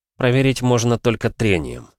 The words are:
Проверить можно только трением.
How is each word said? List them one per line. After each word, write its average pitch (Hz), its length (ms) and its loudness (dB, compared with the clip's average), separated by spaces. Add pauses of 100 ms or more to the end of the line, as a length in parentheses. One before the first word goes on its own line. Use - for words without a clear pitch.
(180)
Проверить 131 440 0
можно 120 360 2
только 113 320 -2
трением. 76 680 -2